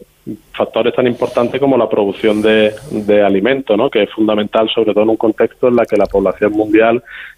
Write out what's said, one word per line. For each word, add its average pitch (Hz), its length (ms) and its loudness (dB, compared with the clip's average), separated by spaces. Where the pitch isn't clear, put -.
factores 113 420 -2
tan 127 100 0
importantes 120 540 -2
como 135 180 2
la 110 100 2
producción 107 540 -2
de, 107 320 2
de 104 320 2
alimentos, 101 560 0
¿no? 127 140 0
Que 107 120 0
es 98 60 -2
fundamental, 107 640 0
sobre 107 200 0
todo 104 100 2
en 110 80 2
un 110 60 0
contexto 113 500 0
en 120 80 2
la 117 100 2
que - 100 -4
la 101 120 2
población 98 460 0
mundial, 107 500 2